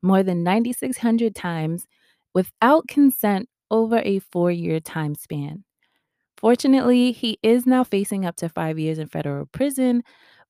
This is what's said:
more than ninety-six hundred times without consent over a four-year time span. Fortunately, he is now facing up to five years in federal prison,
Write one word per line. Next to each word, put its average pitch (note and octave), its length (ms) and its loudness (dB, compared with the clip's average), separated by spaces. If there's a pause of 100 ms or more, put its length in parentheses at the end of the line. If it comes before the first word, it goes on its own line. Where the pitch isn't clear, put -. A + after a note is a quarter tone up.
more F#3+ 200 4
than F3+ 200 -2
ninety-six A#3 560 -2
hundred A3+ 360 0
times E3 520 -6 (480)
without B3+ 540 2
consent A3 600 2 (220)
over A3 280 2
a G3 200 0
four-year F3 600 -2
time D3+ 340 -6
span. D3+ 500 -10 (720)
Fortunately, B3 760 4
he A3 300 -6
is A#3+ 240 2
now B3+ 180 4
facing G3 420 -4
up E3+ 100 -6
to E3+ 120 -6
five D#3+ 300 -6
years D#3 200 -2
in D#3 80 -6
federal C#3+ 400 -6
prison, B3+ 560 0 (480)